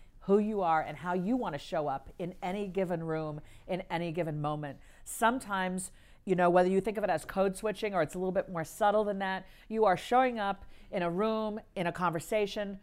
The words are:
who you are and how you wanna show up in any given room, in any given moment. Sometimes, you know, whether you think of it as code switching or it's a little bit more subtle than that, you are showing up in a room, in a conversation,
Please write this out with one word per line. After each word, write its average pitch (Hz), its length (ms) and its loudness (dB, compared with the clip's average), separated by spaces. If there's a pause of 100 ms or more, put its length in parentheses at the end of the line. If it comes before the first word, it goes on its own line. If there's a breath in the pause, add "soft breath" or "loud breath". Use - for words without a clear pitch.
(200 soft breath)
who 202 180 4
you 214 220 0
are 165 200 4
and 147 160 -4
how 170 160 -4
you 185 240 0
wanna 180 220 -2
show 156 280 -4
up 139 320 -6
in 180 240 -6
any 202 240 -4
given 175 380 -2
room, 156 360 -4 (280 soft breath)
in 185 120 -2 (100)
any 170 200 -2
given 156 300 -2
moment. 147 360 -4 (280 soft breath)
Sometimes, 196 880 -2 (320 soft breath)
you 185 100 0
know, 175 160 6
whether 180 180 6
you 190 120 2
think 202 180 -2
of 208 60 -2
it 185 60 0
as 160 140 -2
code 190 320 0
switching 208 380 -4
or 175 80 4
it's 151 140 -4
a - 20 -6
little 185 140 -2
bit 185 160 0
more 170 160 -4
subtle 208 400 2
than 202 160 -2
that, 190 260 -4 (220 loud breath)
you 220 160 2
are 185 120 8
showing 240 440 4
up 196 240 -2 (260 soft breath)
in 185 120 -2
a 175 80 0
room, 214 500 0 (160)
in 180 100 0
a 170 60 -2
conversation, 196 920 -2